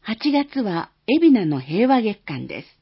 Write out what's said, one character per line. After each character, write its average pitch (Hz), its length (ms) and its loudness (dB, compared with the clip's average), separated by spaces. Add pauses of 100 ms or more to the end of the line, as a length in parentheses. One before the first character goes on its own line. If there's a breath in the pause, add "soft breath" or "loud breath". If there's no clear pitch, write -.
八 226 320 -4
月 285 260 -2
は 190 320 -4 (160)
海 320 220 4
老 285 40 8 (100)
名 170 40 0
の 147 140 -2
平 156 260 -2
和 262 140 4
月 208 260 -4
間 131 220 -10
で 101 140 -14
す。 - 40 -20 (160)